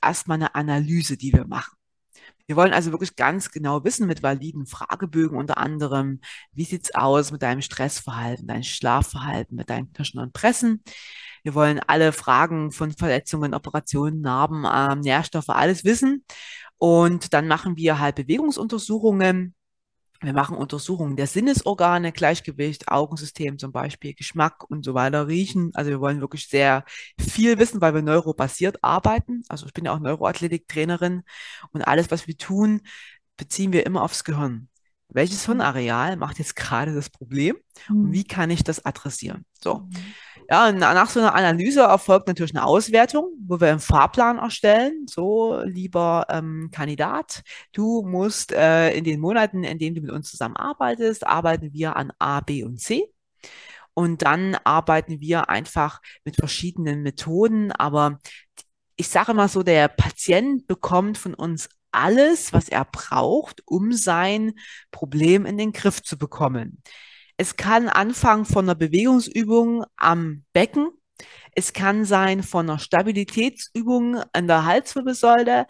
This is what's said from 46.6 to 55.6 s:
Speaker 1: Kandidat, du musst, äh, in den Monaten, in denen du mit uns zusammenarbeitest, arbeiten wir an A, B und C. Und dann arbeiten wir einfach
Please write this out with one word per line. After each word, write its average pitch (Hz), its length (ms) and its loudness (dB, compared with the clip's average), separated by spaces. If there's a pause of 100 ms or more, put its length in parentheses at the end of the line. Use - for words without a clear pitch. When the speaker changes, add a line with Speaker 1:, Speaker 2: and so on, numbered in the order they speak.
Speaker 1:
Kandidat, 151 720 -6 (280)
du 226 320 -2
musst, 190 480 -4
äh, 160 460 4
in 165 60 -4
den 156 160 -2
Monaten, 196 440 0
in 165 140 -8
denen 160 180 -4
du 160 60 -8
mit 143 100 -8
uns 147 200 -10
zusammenarbeitest, 233 960 -4
arbeiten 165 440 0
wir 156 260 -4
an 139 200 -6
A, 143 240 0
B 139 220 -6
und 120 180 -10
C. 294 240 -2 (880)
Und 170 300 0
dann 180 400 2
arbeiten 160 560 2
wir 160 300 -2
einfach 151 520 -4 (240)